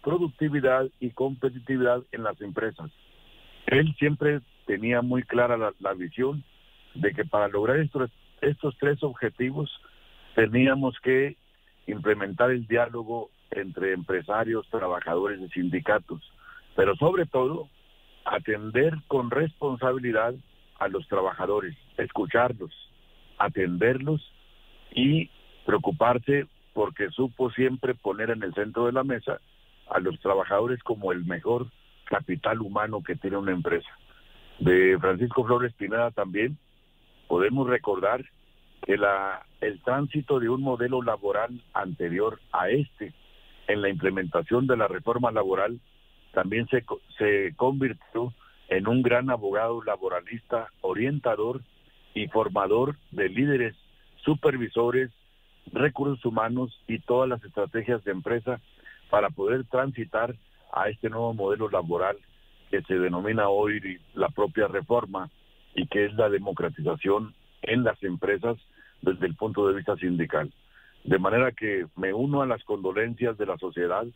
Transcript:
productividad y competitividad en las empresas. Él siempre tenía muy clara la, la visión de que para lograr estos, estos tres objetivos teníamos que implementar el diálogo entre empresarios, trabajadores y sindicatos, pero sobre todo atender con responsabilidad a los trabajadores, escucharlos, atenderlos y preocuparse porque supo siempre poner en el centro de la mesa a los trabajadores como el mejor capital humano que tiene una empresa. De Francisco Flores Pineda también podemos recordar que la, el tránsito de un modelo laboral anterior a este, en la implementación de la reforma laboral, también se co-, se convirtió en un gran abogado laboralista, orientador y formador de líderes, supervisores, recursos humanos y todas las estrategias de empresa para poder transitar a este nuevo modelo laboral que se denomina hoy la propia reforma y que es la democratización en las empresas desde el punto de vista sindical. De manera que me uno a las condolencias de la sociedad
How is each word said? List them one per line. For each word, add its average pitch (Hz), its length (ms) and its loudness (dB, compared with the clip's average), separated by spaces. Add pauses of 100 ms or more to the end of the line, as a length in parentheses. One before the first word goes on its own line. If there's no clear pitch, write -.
productividad 143 840 2 (140)
y 123 100 -4
competitividad 127 880 0 (120)
en 117 100 -8
las 107 180 -4
empresas. 101 520 -6 (720)
Él 151 320 4
siempre 147 420 2 (240)
tenía 113 380 0
muy 127 220 0
clara 123 320 2
la, 107 240 -2
la 98 140 -4
visión 127 500 -4 (500)
de 180 180 0
que 147 120 -4
para 104 240 2
lograr 107 320 2
estos, 139 280 -2 (320)
estos 147 380 -2
tres 143 240 0
objetivos 135 680 -4 (680)
teníamos 127 640 4
que 131 360 2 (520)
implementar 104 640 2
el 117 160 -2
diálogo 117 640 -2 (200)
entre 95 440 -2
empresarios, 104 760 -2
trabajadores 92 720 -2
y 92 80 -10
sindicatos, 90 720 -2 (540)
pero 98 180 4
sobre 170 320 2
todo 131 420 0 (560)
atender 110 720 0 (140)
con 123 240 0
responsabilidad 127 1000 0 (440)
a 98 80 -2
los 95 220 -4
trabajadores, 95 680 0 (200)
escucharlos, 110 720 0 (680)
atenderlos 110 960 0 (640)
y 143 360 4 (340)
preocuparse 123 840 2 (280)
porque 101 360 -2
supo 123 400 -2
siempre 127 440 0
poner 113 360 -4
en 110 140 -4
el 87 100 -6
centro 110 320 -2
de 120 60 2
la 131 100 0
mesa 135 380 -4 (480)
a 92 120 0
los 92 180 -4
trabajadores 101 640 0
como 101 300 -4
el 90 120 -2
mejor 95 440 -2 (380)
capital 113 540 -2
humano 104 440 -4
que 90 100 -6
tiene 98 220 -4
una 98 160 -2
empresa. 82 360 -2 (680)
De 92 400 6
Francisco 101 460 0
Flores 120 300 2
Pineda 113 360 -2
también 107 480 -2 (720)
podemos 120 400 2
recordar 110 560 0 (580)
que 98 140 2
la, 98 500 0 (140)
el 104 220 -4
tránsito 139 580 0
de 117 80 0
un 127 120 0
modelo 127 420 0
laboral 110 600 -2 (100)
anterior 98 680 -2 (100)
a 90 180 0
este, 113 460 -2 (540)
en 104 120 2
la 98 80 2
implementación 95 760 0
de 127 100 4
la 107 120 2
reforma 117 420 0
laboral, 104 480 0 (540)
también 98 340 0
se 127 160 2
co-, - 180 -8 (160)
se 101 380 2
convirtió 123 800 -2 (340)
en 95 200 2
un 127 140 4
gran 123 280 4
abogado 110 540 0
laboralista, 107 840 -4 (120)
orientador 117 840 0 (500)
y 107 140 -4
formador 107 720 2 (160)
de 98 160 0
líderes, 123 480 0 (480)
supervisores, 131 880 2 (600)
recursos 139 520 0
humanos 117 640 -2
y 113 100 -4
todas 127 300 2
las 120 160 -4
estrategias 104 580 -2
de 101 80 -6
empresa 117 500 -4 (500)
para 101 200 4
poder 120 340 -2
transitar 120 720 -2 (380)
a 98 160 -2
este 110 200 -6
nuevo 117 240 -2
modelo 104 380 -2
laboral 90 460 0 (540)
que 98 120 0
se 95 160 -2
denomina 98 500 0
hoy 101 520 0 (140)
la 92 140 0
propia 101 380 0
reforma 95 640 -2 (460)
y 95 100 -2
que 101 200 0
es 104 80 -6
la 110 140 2
democratización 95 1040 -2 (300)
en 120 220 0
las 107 180 0
empresas 98 540 -2 (460)
desde 92 240 0
el 82 100 -4
punto 104 320 0
de 98 60 4
vista 98 220 -2
sindical. 82 560 -2 (520)
De 92 160 2
manera 117 320 2
que 101 420 -4
me 95 180 -2
uno 139 300 0
a 131 40 0
las 113 180 -4
condolencias 107 720 -2
de 104 80 -2
la 92 120 -2
sociedad 87 460 -2 (120)